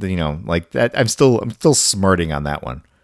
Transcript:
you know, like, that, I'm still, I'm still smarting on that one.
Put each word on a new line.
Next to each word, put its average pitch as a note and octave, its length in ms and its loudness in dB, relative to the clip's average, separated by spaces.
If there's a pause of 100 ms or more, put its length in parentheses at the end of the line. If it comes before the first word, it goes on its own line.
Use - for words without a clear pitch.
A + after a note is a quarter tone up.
you F#2 160 -4
know, D#2+ 280 -4
like, E2+ 280 -2
that, A#2+ 240 0
I'm B2+ 120 2
still, B2+ 320 4
I'm A#2 100 -6
still D3 240 2
smarting F#2 580 0
on D2 120 -4
that D2 180 -4
one. C2 200 -10 (220)